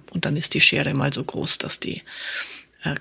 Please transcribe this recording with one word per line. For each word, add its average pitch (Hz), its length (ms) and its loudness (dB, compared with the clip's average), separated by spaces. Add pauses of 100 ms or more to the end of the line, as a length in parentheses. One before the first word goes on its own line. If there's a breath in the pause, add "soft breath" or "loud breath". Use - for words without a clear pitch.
(100)
Und 170 140 -4
dann 147 120 0
ist - 180 2
die - 60 2
Schere 143 340 4
mal 139 180 2
so - 120 2
groß, - 340 0
dass - 220 -2
die, - 220 -6 (840 loud breath)
äh, 151 160 -2